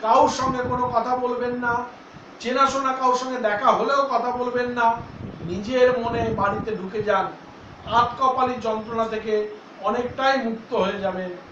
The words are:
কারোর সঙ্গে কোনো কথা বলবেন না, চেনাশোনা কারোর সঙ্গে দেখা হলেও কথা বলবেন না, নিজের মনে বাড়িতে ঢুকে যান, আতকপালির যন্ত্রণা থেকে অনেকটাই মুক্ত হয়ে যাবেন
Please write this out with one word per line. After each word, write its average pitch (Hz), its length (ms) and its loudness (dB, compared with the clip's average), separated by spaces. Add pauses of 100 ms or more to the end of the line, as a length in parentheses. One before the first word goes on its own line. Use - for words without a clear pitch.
কারোর 233 280 6
সঙ্গে 254 340 -2
কোনো 247 320 0
কথা 247 220 2
বলবেন 247 340 -2
না, 240 340 -2 (560)
চেনাশোনা 262 520 2
কারোর 254 240 2
সঙ্গে 254 220 -2
দেখা 214 280 0
হলেও 247 360 4
কথা 247 280 0
বলবেন 247 400 -2
না, 233 260 2 (500)
নিজের 247 520 2
মনে 233 380 -2
বাড়িতে 202 400 -2
ঢুকে 190 260 -6
যান, 196 240 2 (600)
আতকপালির 254 760 2
যন্ত্রণা 220 440 -2
থেকে 214 520 -2 (240)
অনেকটাই 247 640 0
মুক্ত 226 300 -6
হয়ে 196 260 0
যাবেন 185 300 -4 (220)